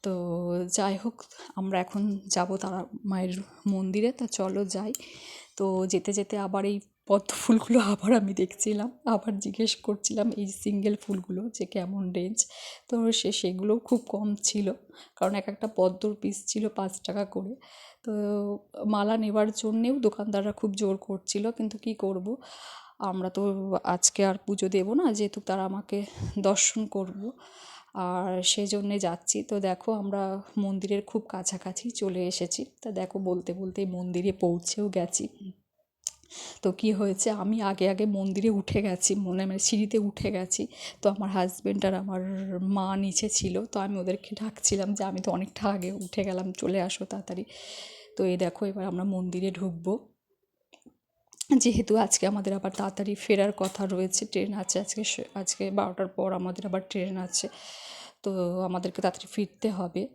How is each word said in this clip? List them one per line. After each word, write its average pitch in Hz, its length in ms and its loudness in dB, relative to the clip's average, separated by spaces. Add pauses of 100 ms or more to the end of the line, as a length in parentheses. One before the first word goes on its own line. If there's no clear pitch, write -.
তো 196 100 -2 (600)
যাই 196 240 2
হোক, 226 260 -6 (340)
আমরা 190 240 2
এখন 202 460 0
যাব 190 300 0
তারা 190 280 -4 (200)
মায়ের 185 280 0 (340)
মন্দিরে, 196 460 2
তো 254 140 -4
চলো 196 380 0
যাই। 196 280 -4 (640)
তো 190 300 2
যেতে 202 260 2
যেতে 202 260 0
আবার 196 260 0
এই 202 160 0 (260)
পদ্ম 202 280 4
ফুলগুলো 233 460 6
আবার 202 320 4
আমি 202 220 6
দেখছিলাম, 208 680 0
আবার 214 340 2
জিজ্ঞেস 214 380 0
করছিলাম 214 540 0
এই 208 160 -2
সিঙ্গেল 202 540 0
ফুলগুলো 190 480 -4
যে 202 180 -6
কেমন 190 460 -4
রেঞ্জ। 185 340 0 (420)
তো 226 240 4
সে, 208 200 2
সেগুলোও 196 460 2
খুব 240 300 2
কম 208 260 0
ছিল, 202 380 0 (440)
কারণ 190 180 2
এক 202 140 -2
একটা 208 280 -4
পদ্মর 185 380 4
পিস 202 320 -4
ছিল 214 220 -2
পাঁচ 190 320 -4
টাকা 202 240 -2
করে। 196 300 -6 (500)
তো 220 80 -4 (720)
মালা 208 300 4
নেবার 214 340 2
জন্যেও 226 480 2
দোকানদাররা 208 540 2
খুব 202 220 -2
জোর 196 220 2
করছিল, 202 540 -2
কিন্তু 220 280 -4
কী 220 160 -2
করব, 196 420 -2 (640)
আমরা 185 320 -2
তো 196 440 0 (100)
আজকে 185 400 2
আর 190 100 4 (120)
পুজো 190 220 0
দেব 196 260 2
না, 302 180 4
যেহেতু 208 280 -2
তারা 190 240 -2
আমাকে 202 400 -4 (340)
দর্শন 202 480 4
করব, 196 440 -6 (640)
আর 180 480 0
সেজন্যে 202 560 0
যাচ্ছি। 180 440 0
তো 202 180 -2
দেখো, 190 320 0
আমরা 196 500 -2 (160)
মন্দিরের 196 440 0
খুব 208 260 -2
কাছাকাছি 185 600 -6
চলে 180 360 -2
এসেছি। 180 380 -2 (180)
তা 226 80 -8
দেখো, 185 280 -4
বলতে 180 360 0
বলতেই 190 320 -4
মন্দিরে 180 460 0
পৌঁছেও 180 560 0
গেছি। 180 400 0 (1300)
তো 185 100 4
কী 214 200 2
হয়েছে, 196 380 2
আমি 208 320 0
আগে 196 260 2
আগে 196 180 2
মন্দিরে 196 440 2
উঠে 202 320 2
গেছি, 190 320 2
মনে, 190 320 0
মানে, 190 120 -2
সিঁড়িতে 214 400 2
উঠে 202 320 0
গেছি। 185 360 -2 (360)
তো 202 80 6
আমার 202 200 -2
হাজব্যান্ড 196 540 0
আর 190 100 4
আমার 190 260 -2 (420)
মা 190 340 0
নিচে 196 320 0
ছিল, 196 380 0
তো 208 140 -4
আমি 196 180 -2
ওদেরকে 185 440 -4
ডাকছিলাম 202 520 0
যে, 196 100 -2
"আমি 190 160 -2
তো 185 100 -2
অনেকটা 196 380 -2
আগে 190 240 0
উঠে 190 320 -4
গেলাম, 185 280 -2
চলে 185 300 0
আসো 190 220 -4
তাড়াতাড়ি।" 190 400 -8 (720)
তো 196 80 2
এই 180 120 4
দেখো, 175 300 0
এবার 190 180 -4
আমরা 180 200 -2
মন্দিরে 185 460 0
ঢুকবো। 185 580 -4 (1500)
যেহেতু 220 380 4
আজকে - 300 4
আমাদের 196 260 0
আবার 196 240 -2
তাড়াতাড়ি 202 380 -2
ফেরার 202 380 4
কথা 190 340 -2
রয়েছে, 190 400 0
ট্রেন 196 280 -2
আছে 190 260 -2
আজকে 214 240 -4
স-, - 160 -2 (140)
আজকে 196 360 -2
বারোটার 190 360 0
পর 185 260 -2
আমাদের 180 340 -4
আবার 190 140 0 (100)
ট্রেন 190 260 -2
আছে, 185 320 -2 (760)
তো 185 380 0
আমাদেরকে 180 420 -2
তাড়াতাড়ি 180 280 0
ফিরতে 214 400 -2
হবে। 185 440 -4